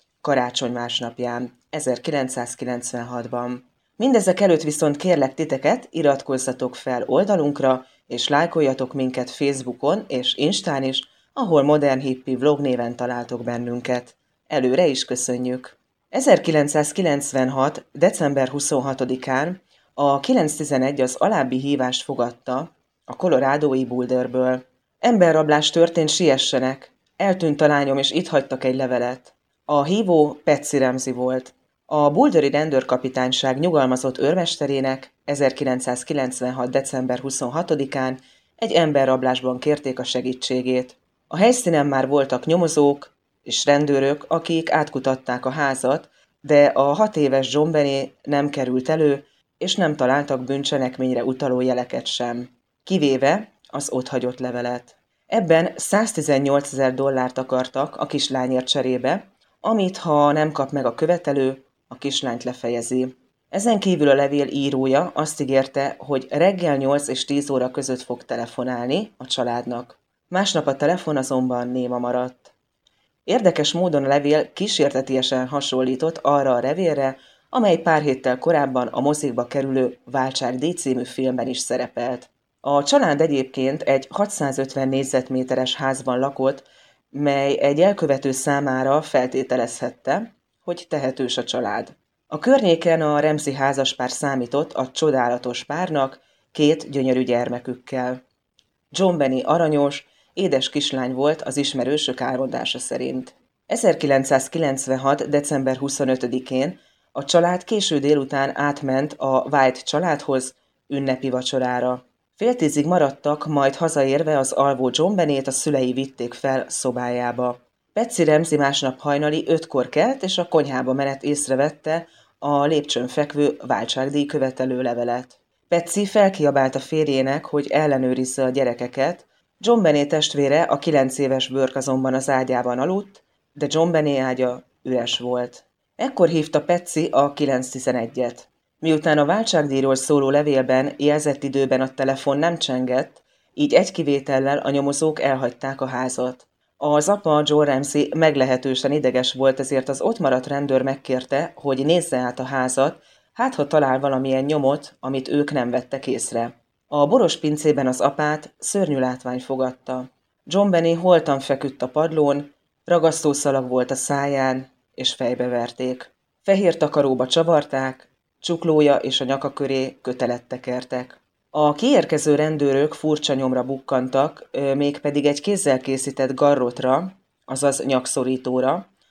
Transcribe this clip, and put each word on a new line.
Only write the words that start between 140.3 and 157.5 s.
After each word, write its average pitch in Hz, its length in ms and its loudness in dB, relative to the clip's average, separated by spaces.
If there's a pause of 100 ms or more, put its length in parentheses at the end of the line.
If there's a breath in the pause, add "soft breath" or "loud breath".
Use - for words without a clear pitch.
levélben 139 680 2
jelzett 147 460 0
időben 135 380 0
a 131 140 -4
telefon 135 440 0
nem 170 200 0
csengett, 127 640 -2 (320)
így 143 200 2
egy 185 180 6
kivétellel 139 640 0
a - 120 -2
nyomozók 143 500 0
elhagyták 135 600 -2
a 135 60 -4
házat. 127 600 -6 (380)
Az 147 240 2
apa, 170 360 2
Joe 147 200 4
Ramsey 143 520 0
meglehetősen 135 760 2
ideges 127 400 0
volt, 135 280 2
ezért 131 280 -2
az 135 120 -4
ott 226 180 0
maradt 131 280 0
rendőr 139 360 0
megkérte, 135 720 -4
hogy 135 300 -2
nézze 160 320 2
át 123 220 -4
a 131 40 -6
házat, 131 540 0 (360 soft breath)
hát 262 220 -2
ha 147 120 -2
talál 135 340 2
valamilyen 135 440 0
nyomot, 143 560 0
amit 135 280 -6
ők 147 240 0
nem 123 180 -2
vettek 127 360 -4
észre. 117 480 -4 (320)
A 147 200 2
boros 196 300 4
pincében 151 500 0